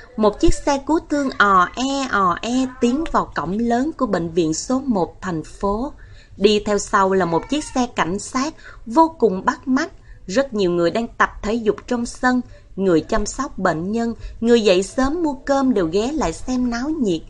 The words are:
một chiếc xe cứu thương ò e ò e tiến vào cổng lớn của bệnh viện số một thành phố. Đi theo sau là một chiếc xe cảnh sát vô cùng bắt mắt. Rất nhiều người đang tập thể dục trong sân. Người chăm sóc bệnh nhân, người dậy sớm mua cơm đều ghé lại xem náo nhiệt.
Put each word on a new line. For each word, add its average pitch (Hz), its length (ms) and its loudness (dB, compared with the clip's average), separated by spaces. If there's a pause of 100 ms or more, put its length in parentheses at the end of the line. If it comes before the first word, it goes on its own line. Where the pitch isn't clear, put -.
(160)
một 214 240 2
chiếc 339 140 6
xe 277 320 -2
cứu 311 120 2 (120)
thương 285 280 0
ò 196 360 6
e 269 360 -4
ò 190 320 2
e 254 240 0 (140)
tiến 262 320 2
vào 185 240 -2
cổng 170 220 -4
lớn 240 400 0
của 262 80 -2
bệnh 175 240 -2
viện 160 240 0
số 254 260 -4
một 202 400 -2
thành 170 240 -6
phố. 214 480 -6 (440)
Đi 208 300 4
theo 208 120 2
sau 196 340 2
là 190 120 2
một 165 240 0
chiếc 294 160 -2
xe 254 220 -2 (100)
cảnh 180 220 -2
sát 269 360 -4 (320)
vô 320 320 2
cùng 190 260 0
bắt 277 240 -2
mắt. 262 240 0 (340)
Rất 233 280 0
nhiều 190 160 2
người 170 200 2
đang 233 180 -2
tập - 220 0 (120)
thể 214 120 -2
dục 214 220 0 (100)
trong 240 200 -2
sân. 254 340 0 (360)
Người 180 240 4
chăm 208 260 -2
sóc - 320 -6
bệnh 180 340 -2
nhân, 233 220 -2 (260)
người 233 200 6
dậy 196 220 4
sớm 277 400 -2
mua 294 120 -2
cơm 269 400 0
đều 185 120 0
ghé 208 260 -2
lại 202 200 -2
xem 247 380 -4
náo 240 180 -6
nhiệt. 220 420 -2